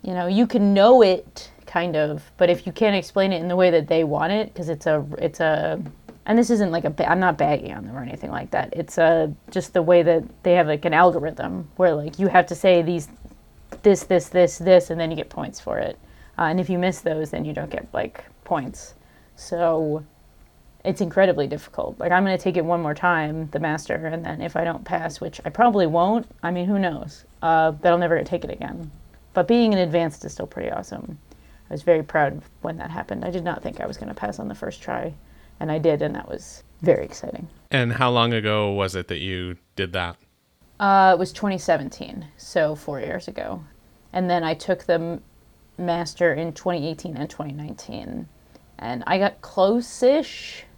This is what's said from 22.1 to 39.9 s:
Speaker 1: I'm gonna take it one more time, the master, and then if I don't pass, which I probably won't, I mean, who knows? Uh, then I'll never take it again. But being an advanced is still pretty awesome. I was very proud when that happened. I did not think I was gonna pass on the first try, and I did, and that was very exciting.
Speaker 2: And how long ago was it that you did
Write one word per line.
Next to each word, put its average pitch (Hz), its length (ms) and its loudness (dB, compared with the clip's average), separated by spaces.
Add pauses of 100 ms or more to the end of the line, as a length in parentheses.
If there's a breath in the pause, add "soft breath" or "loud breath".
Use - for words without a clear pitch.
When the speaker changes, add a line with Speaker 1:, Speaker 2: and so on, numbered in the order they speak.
Speaker 1:
I'm 185 100 4
gonna 190 160 0
take 180 180 -2
it 170 80 0
one 170 180 0
more 151 120 -2
time, 160 560 -2
the 143 80 -6
master, 160 480 -4
and 165 180 -6
then 160 160 -8
if 165 140 -8
I 165 80 0
don't 170 220 -4
pass, 165 360 -6
which - 240 -10
I 160 60 -6
probably 208 380 4
won't, 185 380 2 (160)
I 170 100 -2
mean, 175 140 -2
who 202 120 0
knows? 156 460 -6 (180)
Uh, 160 300 4
then 160 200 2
I'll 170 60 4
never 170 240 0
take 175 220 -6
it - 60 -10
again. - 420 -12 (400)
But 185 160 0
being 233 240 4
an 190 80 2
advanced 165 440 -2
is - 80 -12
still - 140 -8
pretty - 240 -8
awesome. - 480 -10 (500 soft breath)
I - 40 -12
was 147 100 -10
very 160 200 4
proud 147 400 -2 (180)
when 165 160 -8
that 165 140 -12
happened. - 340 -8
I 180 60 -6
did 180 120 -6
not 165 200 -6
think - 180 -10
I - 60 -6
was 202 100 -10
gonna 214 180 -12
pass 208 240 -10
on 214 100 -10
the 208 60 -10
first 208 280 -12
try, - 320 -8 (440 soft breath)
and 156 140 -6
I 156 60 -2
did, 156 240 2
and 151 120 -4
that - 140 -12
was - 340 -14 (200)
very 160 220 4
exciting. - 440 -12 (220)
Speaker 2:
And 120 240 0
how 123 160 2
long 117 240 2
ago 107 380 0
was 98 220 0
it 90 140 -6
that 87 100 -4
you 90 380 -6 (180)
did 90 200 -6